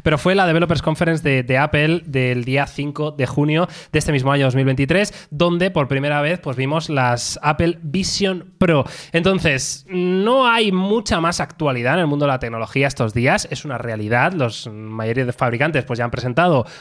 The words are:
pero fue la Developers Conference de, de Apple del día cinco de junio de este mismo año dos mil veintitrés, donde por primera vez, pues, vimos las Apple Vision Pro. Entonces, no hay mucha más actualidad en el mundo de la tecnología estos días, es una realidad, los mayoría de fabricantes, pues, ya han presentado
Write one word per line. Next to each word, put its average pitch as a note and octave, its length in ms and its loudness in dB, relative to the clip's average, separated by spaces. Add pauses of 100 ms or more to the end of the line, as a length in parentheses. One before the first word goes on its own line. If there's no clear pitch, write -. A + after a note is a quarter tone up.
pero D#3 140 2
fue F#3 180 2
la F#3+ 100 4
Developers E3 360 2
Conference E3 460 0
de, C3 140 2
de B2+ 160 0
Apple D#3 480 2
del B2+ 380 0
día C3+ 240 0
cinco D3 420 -6
de C#3 160 -2
junio D3+ 400 0 (240)
de D3+ 80 0
este D3+ 140 0
mismo C3+ 180 2
año C#3 140 2
dos B2+ 100 2
mil C3+ 120 2
veintitrés, C#3 460 0 (200)
donde F3 400 2
por D3 160 0
primera C#3+ 340 0
vez, E3+ 160 0
pues, C3+ 180 -6
vimos D3 320 -2
las B2 540 -2
Apple E3 400 0
Vision F#3 720 -4
Pro. D#3+ 280 4 (260)
Entonces, E3 800 0
no F#3+ 580 2
hay A3+ 240 2
mucha G3 500 0
más E3+ 200 0
actualidad C3 540 -2
en F#3 60 2
el E3 60 2
mundo D3 200 2
de C#3+ 40 2
la C3 80 0
tecnología A#2 480 -2
estos A#2 280 -2
días, C#3 360 2
es - 140 -8
una C3 140 -6
realidad, A#2 540 0
los B2 400 -4
mayoría A2 520 -4
de A#2+ 80 -2
fabricantes, C3 520 0
pues, A#2 140 -6
ya A#2+ 60 -2
han A#2 80 -4
presentado C3 540 2 (140)